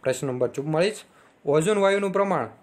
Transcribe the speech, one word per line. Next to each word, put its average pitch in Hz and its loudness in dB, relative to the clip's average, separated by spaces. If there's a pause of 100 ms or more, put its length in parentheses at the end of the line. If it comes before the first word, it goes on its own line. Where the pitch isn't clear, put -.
પ્રશ્ન 131 -2
નંબર 127 -2
ચુમ્માળીસ, 156 -2 (440)
ઓઝોન 160 2
વાયુનું 196 2
પ્રમાણ 185 0 (160)